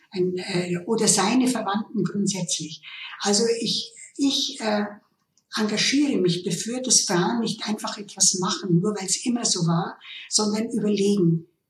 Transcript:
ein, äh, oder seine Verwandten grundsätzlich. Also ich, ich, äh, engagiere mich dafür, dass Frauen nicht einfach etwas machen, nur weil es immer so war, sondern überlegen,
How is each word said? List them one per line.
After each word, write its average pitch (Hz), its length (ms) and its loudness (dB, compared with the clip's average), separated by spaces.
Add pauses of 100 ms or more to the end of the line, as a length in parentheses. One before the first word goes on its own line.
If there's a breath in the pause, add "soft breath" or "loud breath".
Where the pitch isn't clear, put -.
(100)
ein, 180 260 -2
äh, 180 480 -2
oder 214 240 2
seine 226 400 4
Verwandten 208 560 -2
grundsätzlich. 170 800 -4 (380 loud breath)
Also 208 240 2 (160)
ich, - 300 -4 (260 loud breath)
ich, - 440 0
äh, 208 240 0 (720)
engagiere 220 600 2
mich 175 260 2
dafür, 214 380 -4
dass 254 200 4
Frauen 208 380 2
nicht - 260 -4
einfach 208 300 -4
etwas - 440 0
machen, 185 400 2
nur 208 140 0
weil 190 120 -6
es - 180 -4
immer 240 220 0
so 175 200 0
war, 170 320 0 (300 loud breath)
sondern 214 420 0
überlegen, 196 760 2 (240)